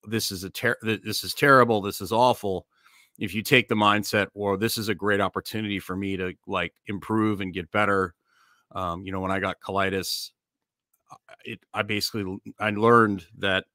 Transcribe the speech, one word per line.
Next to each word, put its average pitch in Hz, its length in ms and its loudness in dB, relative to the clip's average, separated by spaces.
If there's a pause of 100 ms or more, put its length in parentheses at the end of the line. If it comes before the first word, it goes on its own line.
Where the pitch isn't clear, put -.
"This 107 280 -4
is 92 120 -10
a 95 60 -10
ter-, - 340 -2
th-, 110 200 -2
this 107 200 -6
is 90 100 -8
terrible. 120 480 6
This 98 200 -6
is 92 100 -8
awful." 110 560 0 (500)
If 104 160 -8
you 107 80 -4
take 120 280 4
the 117 60 0
mindset, 104 580 2
"Well, 101 240 -2
this 110 200 -2
is 107 120 -6
a 101 60 0
great 101 260 0
opportunity 101 580 -4
for 92 160 -10
me 98 220 -4
to, 90 160 -4 (140)
like, 90 260 -4 (140)
improve 107 540 0
and 92 120 -6
get 87 180 -8
better." 98 420 2 (580)
Um, 92 340 -8
you 95 60 -8
know, 95 100 -4
when 95 100 -2
I 98 80 0
got 95 220 -4
colitis, 95 680 -4 (760)
I, - 60 -20 (300)
it, 117 140 -14 (140)
I 107 100 -2
basically 104 400 -2
l-, 95 360 -10
I 107 120 0
learned 107 540 6 (120)
that 95 380 0